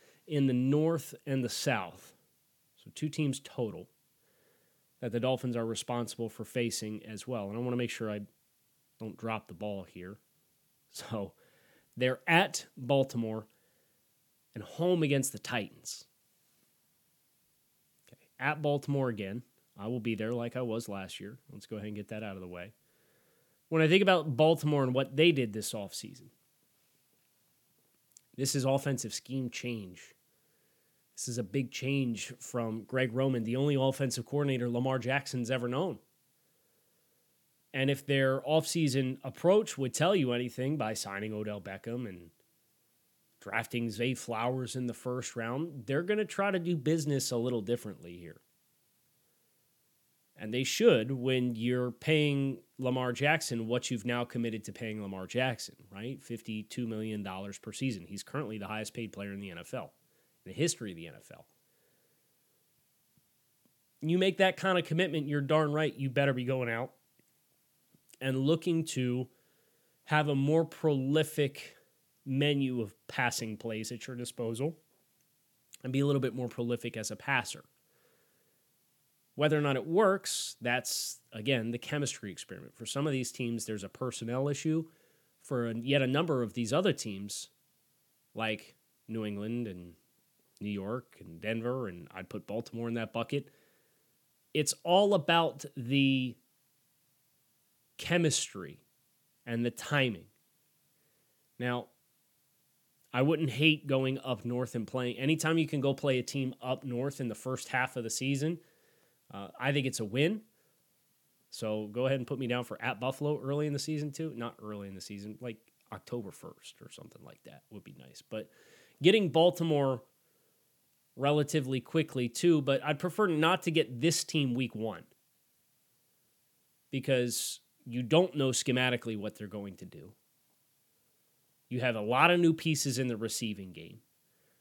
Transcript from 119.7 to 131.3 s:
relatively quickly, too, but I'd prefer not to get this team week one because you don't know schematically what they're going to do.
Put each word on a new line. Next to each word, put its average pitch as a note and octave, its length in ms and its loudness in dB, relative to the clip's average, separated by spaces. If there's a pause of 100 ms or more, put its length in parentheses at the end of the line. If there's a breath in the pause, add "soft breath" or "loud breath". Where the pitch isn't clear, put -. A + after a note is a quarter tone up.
relatively C#3+ 640 2
quickly, C3 500 0
too, E3 320 6
but C3+ 220 2
I'd C#3+ 160 0
prefer F#3+ 280 2
not E3 360 4
to F3 80 -2
get C3 300 0
this D#3+ 220 2
team C#3 300 2
week B2 220 -2
one G#2+ 280 -6 (1900)
because B2+ 680 0 (260)
you B2 180 -4
don't D#3+ 320 4
know C3+ 140 2
schematically B2 680 0
what G#2 200 -8
they're G#2+ 100 -12
going G2+ 300 -10
to F#2 80 -14
do. F2 260 -16 (1600)